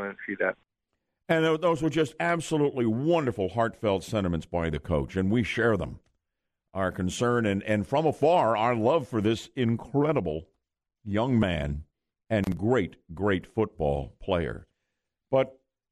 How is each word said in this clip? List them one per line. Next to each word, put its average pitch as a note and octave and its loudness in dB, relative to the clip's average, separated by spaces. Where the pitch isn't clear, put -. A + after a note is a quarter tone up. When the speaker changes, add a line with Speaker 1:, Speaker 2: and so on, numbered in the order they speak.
Speaker 1:
it - -4
and G2 -10
see G2+ -6
that. F#2+ -2
Speaker 2:
And D#3+ 2
th-, D#3+ 2
those E3 0
were D#3+ 2
just D3+ 0
absolutely D3+ 0
wonderful, B2 0
heartfelt G#2 0
sentiments F2+ -2
by E2 -2
the D2+ -2
coach, D2+ -2
and F#2+ 2
we A#2 2
share A2+ 0
them, D2+ -6
our F#2 -2
concern, A#2 0
and, G2 0
and G#2+ -2
from D3+ 0
afar, C#3+ 2
our A#2 2
love A#2+ 2
for A2+ -4
this A2 0
incredible A#2 0
young A2+ 0
man D2+ 0
and F#2+ 0
great, G#2 0
great F#2+ -2
football C#2+ -2
player. E2 -2
But C3 0